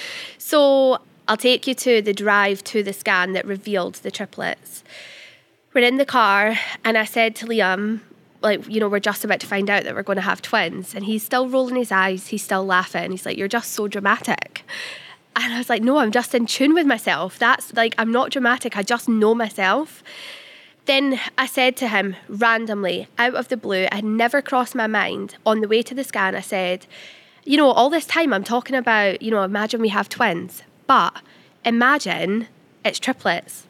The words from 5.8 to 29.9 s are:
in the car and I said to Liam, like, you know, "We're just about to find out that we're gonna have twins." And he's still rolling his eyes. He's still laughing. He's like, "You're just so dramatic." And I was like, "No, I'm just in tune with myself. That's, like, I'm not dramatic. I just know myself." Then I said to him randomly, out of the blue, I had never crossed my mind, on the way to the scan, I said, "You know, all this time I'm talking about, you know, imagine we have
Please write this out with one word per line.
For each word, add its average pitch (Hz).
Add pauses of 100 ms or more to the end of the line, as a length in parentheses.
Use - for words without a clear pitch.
in 247
the 277
car 214 (280)
and 226
I 220
said 226
to 226
Liam, 214 (400)
like, 208
you 214
know, 214
"We're 202
just 202
about 202
to -
find 196
out 202
that -
we're 196
gonna 196
have 190
twins." 185
And 202
he's 214
still 254
rolling 254
his 240
eyes. 190
He's 208
still 190
laughing. 185
He's 185
like, -
"You're 196
just 233
so 208
dramatic." 202 (720)
And 240
I 233
was 247
like, 226
"No, 254
I'm 269
just 240
in 240
tune 277
with 330
myself. 190
That's, -
like, 233
I'm 226
not 254
dramatic. 247
I 202
just 233
know 220
myself." 220 (840)
Then 269 (200)
I 262
said 254
to 254
him 196 (100)
randomly, 214 (100)
out 240
of 247
the 262
blue, 196
I -
had 202
never 226
crossed 254
my 233
mind, 202 (100)
on 220
the 214
way 220
to 247
the 269
scan, 190
I -
said, 185 (600)
"You 269
know, 294
all 247
this 311
time 311
I'm 196
talking 240
about, 220
you 220
know, 208
imagine 214
we 220
have 202